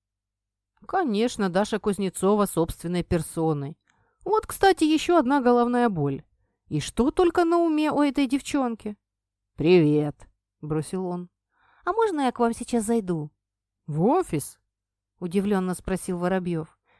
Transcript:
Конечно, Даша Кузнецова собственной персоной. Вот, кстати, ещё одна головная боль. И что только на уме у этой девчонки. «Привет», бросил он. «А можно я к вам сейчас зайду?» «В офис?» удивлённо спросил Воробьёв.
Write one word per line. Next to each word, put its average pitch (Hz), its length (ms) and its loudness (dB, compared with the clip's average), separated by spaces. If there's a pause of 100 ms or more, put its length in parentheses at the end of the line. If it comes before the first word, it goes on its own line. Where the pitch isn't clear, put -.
(880)
Конечно, 233 640 0
Даша 196 300 0
Кузнецова 202 640 0
собственной 170 580 -2
персоной. 160 760 -2 (440)
Вот, 427 240 0
кстати, - 380 2
ещё 311 320 2
одна 277 240 2
головная 240 480 2
боль. 143 340 -2 (460)
И 151 120 -2
что 247 300 -2
только 349 340 2
на 339 120 2
уме 311 340 2
у 277 120 2
этой 277 240 0
девчонки. 240 720 -4 (580)
«Привет», 151 720 4 (320)
бросил 156 460 -6
он. 175 240 -8 (560)
«А 359 60 -2
можно 403 300 0
я 247 100 0
к - 60 -10
вам 233 140 2
сейчас 233 320 -4
зайду?» 180 460 -2 (560)
«В 151 160 -2
офис?» 247 560 0 (640)
удивлённо 185 540 -2
спросил 185 440 -6
Воробьёв. 175 600 -4 (220)